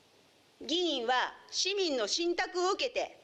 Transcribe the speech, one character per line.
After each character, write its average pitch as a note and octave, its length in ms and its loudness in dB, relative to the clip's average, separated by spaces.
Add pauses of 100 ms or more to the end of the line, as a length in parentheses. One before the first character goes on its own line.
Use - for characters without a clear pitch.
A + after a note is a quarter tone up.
(600)
議 C#4 160 -2
員 D4+ 300 0
は B3 300 2 (160)
市 F#4+ 240 0
民 E4+ 220 2
の G#3 100 2
信 E4+ 280 0
託 F4+ 320 -2
を G4 40 4
受 E4 140 -2
け B3 40 -2
て - 340 -4